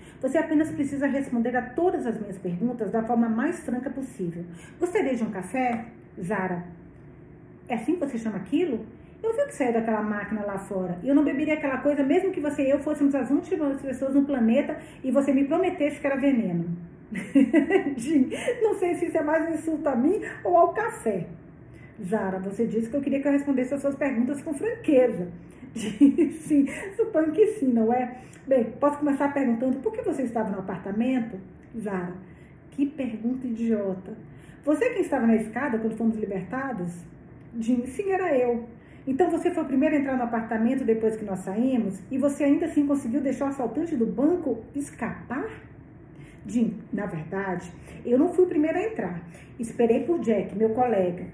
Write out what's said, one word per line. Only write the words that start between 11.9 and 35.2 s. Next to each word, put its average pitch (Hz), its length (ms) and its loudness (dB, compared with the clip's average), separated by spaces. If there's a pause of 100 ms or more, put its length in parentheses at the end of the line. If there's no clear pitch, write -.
mesmo 359 280 4
que - 100 -4
você 285 220 -2
e 262 60 2
eu 285 100 4
fôssemos 294 360 2
as 262 160 0
últimas 294 500 0
pessoas 269 320 -4
no 277 120 4
planeta 269 520 2 (260)
e 262 80 0
você 277 220 4
me 277 120 4
prometesse 302 540 0
que 294 80 -2
era 277 100 0
veneno. 202 480 2 (480)
<laughs> 277 840 4
Jim, 262 340 2 (320)
não 427 140 4
sei 349 200 0
se 339 100 -2
isso 320 120 -2
é 320 60 2
mais 320 260 2
um 330 40 -2
insulto 311 340 -2
a 269 80 2
mim 320 260 4 (220)
ou 359 140 4
ao 349 160 6
café. 226 540 -4 (760)
Zara, 190 360 -2
você 196 260 -2
disse 220 240 -2
que 294 60 -6
eu 285 60 0
queria 277 200 -2
que 294 60 0
eu 285 40 2
respondesse 277 420 0
as 277 80 -4
suas 277 140 0
perguntas 262 460 -2
com 320 120 -6
franqueza. 254 760 2 (240)
<laughs> - 220 -18
Jim, 269 580 4
sim, - 360 2 (280)
suponho 320 360 2
que 403 220 6
sim, 269 140 0
não 226 260 4
é? 247 240 -2 (300)
Bem, 262 180 4 (140)
posso 285 180 2
começar 285 360 0
perguntando 254 440 0
por 440 160 -2
que 508 80 -6
você 285 220 -2
estava 220 260 -2
no 196 100 -4
apartamento? 214 800 -2 (400)
Zara, 185 340 -4 (580)
que 277 140 0
pergunta 247 600 -4
idiota. 220 680 -2 (520)
Você 311 260 4
quem 392 100 -2
estava 254 240 2